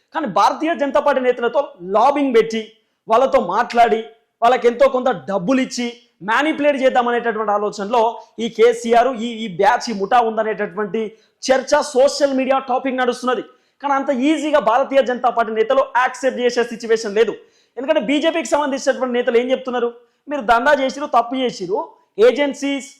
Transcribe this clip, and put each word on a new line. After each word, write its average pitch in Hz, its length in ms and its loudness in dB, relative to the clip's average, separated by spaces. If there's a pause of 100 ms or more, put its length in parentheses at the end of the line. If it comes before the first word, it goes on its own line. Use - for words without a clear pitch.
(140)
కానీ 302 120 -4
భారతీయ 240 480 0
జనతా 285 260 0
పార్టీ 285 200 2
నేతలతో 247 480 0 (140)
లాబింగ్ 254 520 2
పెట్టి, 220 380 0 (360)
వాళ్ళతో 262 320 4
మాట్లాడి, 226 640 2 (380)
వాళ్ళకి 240 240 2
ఎంతో 240 220 6
కొంత 254 220 0
డబ్బులు 196 500 -2
ఇచ్చి 240 320 -4 (300)
మ్యానిపులేట్ 285 600 0
చేద్దామనేటటువంటి 233 680 0
ఆలోచనలో 208 680 -2 (180)
ఈ 226 100 -4
కేసీఆర్, 233 600 2
ఈ, 233 180 -4
ఈ 226 300 -8
బ్యాచ్, 233 340 0
ఈ - 20 -4
ముఠా 202 280 0
ఉందనేటటువంటి 214 960 -4 (340)
చర్చ 262 300 2
సోషల్ 277 540 2
మీడియా 262 240 0
టాపిక్ 254 380 -4
నడుస్తున్నది. 247 460 -2 (400)
కానీ 277 120 0
అంత 277 160 -2
ఈజీగా 285 480 0
భారతీయ 269 440 2
జనతా 247 260 -2
పార్టీ 226 240 0
నేతలు 226 320 2 (120)
యాక్సెప్ట్ 254 440 -2
చేసే 240 240 0
సిచ్యువేషన్ 226 500 -2
లేదు. 214 200 2 (440)
ఎందుకంటే 294 220 0
బీజేపీకి 311 480 0
సంబంధించినటువంటి 262 680 -2
నేతలు 240 240 0
ఏం 254 120 0
చెప్తున్నారు, 247 420 -2 (360)
"మీరు 285 120 -4
దందా 247 420 2
చేసిరు, 277 240 -4
తప్పు 262 300 0
చేసిరు, 247 520 -4 (300)
ఏజెన్సీస్ 269 680 2 (140)